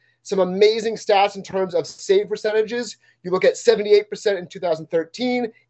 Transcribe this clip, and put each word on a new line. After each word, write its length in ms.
Some 160
amazing 560
stats 400
in 60
terms 320
of 120
save 420
percentages. 680
You 80
look 160
at 100
seventy-eight 540
percent 280
in 80
two 140
thousand 300
thirteen, 600